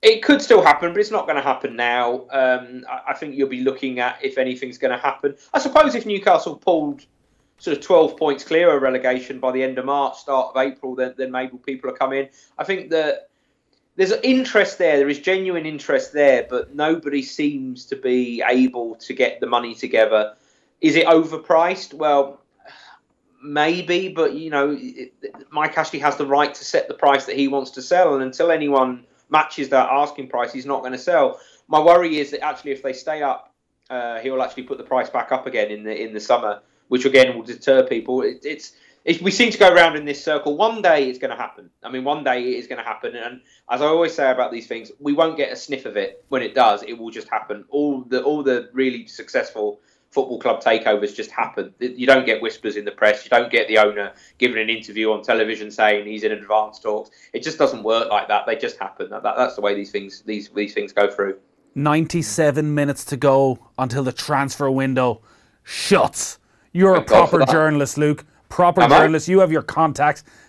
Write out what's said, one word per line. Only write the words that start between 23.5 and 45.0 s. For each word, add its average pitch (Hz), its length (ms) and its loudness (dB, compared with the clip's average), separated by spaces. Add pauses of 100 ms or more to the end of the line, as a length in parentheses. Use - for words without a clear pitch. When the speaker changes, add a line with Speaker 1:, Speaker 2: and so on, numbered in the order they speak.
Speaker 1:
but, 156 240 -2
you 160 160 -10
know, 143 300 -2
it, 127 340 -16 (380)
Mike 156 260 -2
Ashley 156 220 -4
has 143 180 0
the 147 80 -4
right 143 280 2
to - 100 -18
set - 240 -2
the - 60 -10
price 139 320 2
that - 100 -6
he 139 120 0
wants 135 240 -4
to 131 100 -16
sell, 170 340 4
and 131 80 0
until 160 280 0
anyone 139 540 2 (240)
matches 147 400 -2
that 131 220 4
asking 139 380 -2
price, 120 240 -4
he's 131 120 -10
not 139 180 -4
gonna 127 140 -8
sell. 147 420 2 (280)
My 156 120 4
worry 170 400 4
is 139 120 -4
that 143 120 -8
actually 143 280 -6
if 131 120 -8
they 135 100 -6
stay 151 280 -8
up, - 320 -4 (360)
uh, 120 300 -8
he'll 131 220 -4
actually 127 220 -6
put 127 140 -8
the - 60 -16
price 123 260 -2
back 120 220 -4
up - 140 -4
again 107 260 -2
in 107 120 -12
the, 107 200 -8
in 110 100 -10
the 107 60 -8
summer, 107 420 -2 (260)
which 127 180 -2
again 127 300 4
will 113 80 -12
deter 127 420 2
people. 127 360 -4
It, - 240 -4
it's, 147 280 -12 (320)
it, 165 160 -2
we 185 100 -2
seem 233 200 2
to - 60 -8
go 196 160 8
around - 240 6
in - 80 -8
this 208 180 -8
circle. 147 320 -2
One 220 260 0
day 151 280 4
it's 127 100 -10
gonna 113 160 -6
happen. 104 340 -14 (140)
I 113 80 -14
mean, 127 140 -8
one 147 180 -4
day 123 200 0
it 123 160 -4
is 123 80 -16
gonna 120 160 -12
happen, 117 320 -10
and 120 260 -14 (280)
as 127 120 -2
I 147 60 0
always 160 260 0
say 135 180 2
about 127 220 -2
these 117 140 -12
things, 113 320 -10
we 143 120 -4